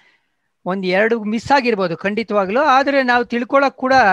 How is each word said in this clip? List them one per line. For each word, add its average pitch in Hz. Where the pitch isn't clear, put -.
ಒಂದ್ 190
ಎರಡು 214
ಮಿಸ್ 214
ಆಗಿರ್ಬೋದು 214
ಖಂಡಿತವಾಗ್ಲೂ, 208
ಆದ್ರೆ 277
ನಾವು 247
ತಿಳ್ಕೊಳಕ್ 262
ಕೂಡ 254